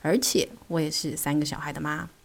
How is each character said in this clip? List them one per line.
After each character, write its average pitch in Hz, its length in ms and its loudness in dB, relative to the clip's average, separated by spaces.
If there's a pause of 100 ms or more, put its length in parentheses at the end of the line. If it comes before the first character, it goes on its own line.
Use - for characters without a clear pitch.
而 180 180 4
且 - 300 2 (180)
我 165 140 0
也 151 100 0
是 151 240 -2
三 147 240 2
个 147 60 2
小 147 120 -4
孩 - 140 -6
的 - 80 -8
妈。 151 300 -4 (160)